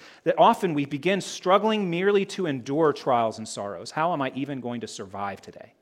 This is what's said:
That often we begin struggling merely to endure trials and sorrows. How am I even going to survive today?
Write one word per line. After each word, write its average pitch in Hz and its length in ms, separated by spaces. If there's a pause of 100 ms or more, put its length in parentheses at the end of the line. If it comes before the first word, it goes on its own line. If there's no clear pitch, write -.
(240)
That 165 140
often 175 360
we 143 120
begin 160 360
struggling 202 680
merely 190 380
to 190 180
endure 139 480
trials 117 440
and 110 100
sorrows. 101 440
How 165 220
am 147 80
I 131 140
even 135 260
going 120 200
to 110 60
survive 98 540
today? - 400